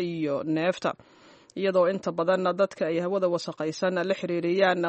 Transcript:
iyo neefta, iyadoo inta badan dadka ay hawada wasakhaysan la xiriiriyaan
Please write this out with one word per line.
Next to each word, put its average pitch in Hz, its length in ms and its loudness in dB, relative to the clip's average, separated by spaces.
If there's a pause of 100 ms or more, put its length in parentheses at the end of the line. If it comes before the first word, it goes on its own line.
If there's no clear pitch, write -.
iyo 160 340 -2 (100)
neefta, 160 460 0 (680)
iyadoo 185 320 2
inta 196 240 -2
badan 180 400 0
dadka 190 340 0
ay 165 140 0
hawada 185 320 0
wasakhaysan 165 640 -2
la 185 180 0
xiriiriyaan 175 760 2